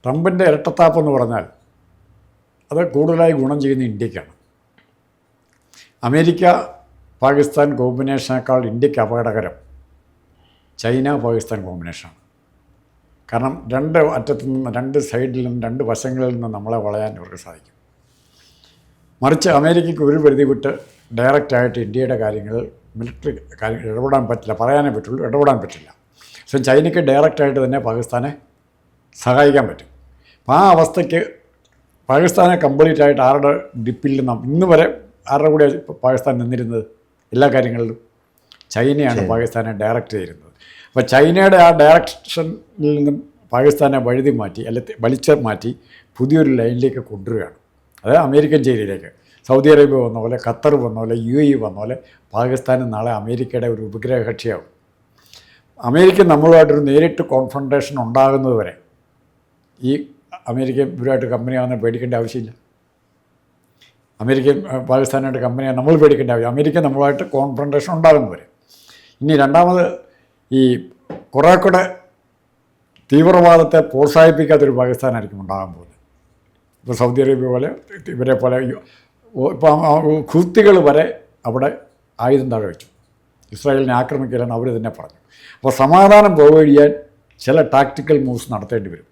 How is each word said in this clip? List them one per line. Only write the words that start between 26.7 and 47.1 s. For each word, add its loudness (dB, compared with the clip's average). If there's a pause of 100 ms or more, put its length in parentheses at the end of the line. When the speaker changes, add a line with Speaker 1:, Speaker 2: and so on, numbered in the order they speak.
Speaker 1:
ഡയറക്റ്റായിട്ട് 0
തന്നെ -4
പാകിസ്ഥാനെ -6 (920)
സഹായിക്കാൻ 4
പറ്റും. -16 (520)
അപ്പം -2
ആ 4
അവസ്ഥയ്ക്ക് 0 (880)
പാകിസ്ഥാനെ 4
കംപ്ലീറ്റ് 2
ആയിട്ട് 4
ആരുടെ 0
ഡിപ്പിൽ -4
നിന്നും -4 (140)
ഇന്ന് 2
വരെ 2 (300)
ആരുടെ 2
കൂടെ 4 (360)
പാകിസ്ഥാൻ -2
നിന്നിരുന്നത് -6 (500)
എല്ലാ 2
കാര്യങ്ങളിലും? -2 (720)
ചൈനയാണ് -2
Speaker 2:
ചൈന. -4
Speaker 1:
പാകിസ്ഥാനെ -4 (100)
ഡയറക്റ്റ് -4
ചെയ്യുന്നത്. -14 (380)
അപ്പോൾ -2 (100)
ചൈനയുടെ 4
ആ 8
ഡയറക്ഷനിൽ 0
നിന്നും 0 (380)
പാകിസ്ഥാനെ 2
വഴുതി 0
മാറ്റി, -10
അല്ലെ -6
തെ-, -14
വലിച്ചു -2
മാറ്റി -2 (460)
പുതിയൊരു 0
ലൈനിലേക്ക് -2
കൊണ്ടുവരികയാണ്. -10 (480)